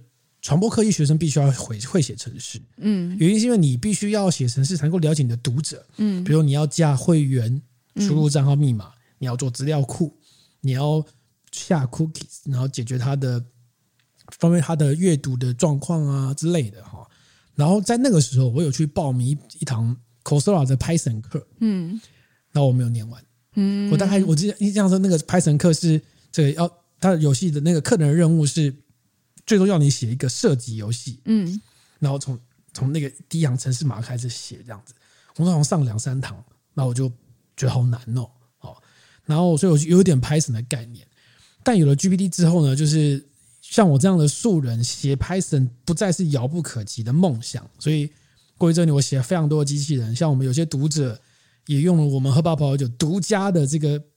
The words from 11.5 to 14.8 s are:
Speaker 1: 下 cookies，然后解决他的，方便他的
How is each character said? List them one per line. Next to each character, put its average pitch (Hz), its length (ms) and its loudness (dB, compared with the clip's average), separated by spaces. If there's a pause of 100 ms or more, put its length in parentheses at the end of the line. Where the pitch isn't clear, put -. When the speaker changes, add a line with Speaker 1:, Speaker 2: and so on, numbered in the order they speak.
Speaker 1:
下 151 360 -2
cookies， - 580 -8
然 131 140 -4
后 131 80 -4
解 131 160 -8
决 127 140 -6
他 131 180 -2
的， 123 280 -4 (960)
方 170 120 4
便 175 100 4
他 165 140 -2
的 143 180 2